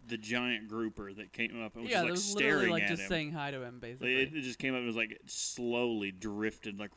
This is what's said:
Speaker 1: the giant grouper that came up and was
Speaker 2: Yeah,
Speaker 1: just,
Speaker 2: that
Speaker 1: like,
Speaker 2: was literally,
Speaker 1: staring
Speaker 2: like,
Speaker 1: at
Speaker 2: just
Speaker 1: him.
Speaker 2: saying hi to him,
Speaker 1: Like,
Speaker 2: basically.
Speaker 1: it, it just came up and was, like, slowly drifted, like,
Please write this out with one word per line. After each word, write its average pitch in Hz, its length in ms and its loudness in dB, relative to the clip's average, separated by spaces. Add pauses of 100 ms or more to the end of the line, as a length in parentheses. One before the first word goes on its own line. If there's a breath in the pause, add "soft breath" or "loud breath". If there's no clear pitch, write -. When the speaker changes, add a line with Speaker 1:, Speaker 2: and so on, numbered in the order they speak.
Speaker 1:
the 117 120 -4
giant 113 500 0
grouper 107 460 -4
that 101 180 -12
came 117 320 -2
up 107 120 -8
and 113 80 -8
was 233 80 -4
Speaker 2:
Yeah, 214 100 4
Speaker 1:
just, - 0 -
Speaker 2:
that - 20 4
Speaker 1:
like, - 80 2
Speaker 2:
was - 220 0
literally, 143 220 6
Speaker 1:
staring - 160 6
Speaker 2:
like, - 100 4
Speaker 1:
at 101 80 2
Speaker 2:
just - 140 -2
Speaker 1:
him. 98 40 -6
Speaker 2:
saying 156 240 0
hi 143 200 -4
to 131 100 -4
him, 123 140 -8
Speaker 1:
Like, 123 40 -14
Speaker 2:
basically. 123 360 -2
Speaker 1:
it, 139 180 4
it 156 80 -2
just 127 160 -4
came 131 160 0
up 127 60 0
and 120 60 -2
was, 113 100 0
like, 110 280 0
slowly 120 880 0
drifted, 104 640 -4
like, 104 180 -8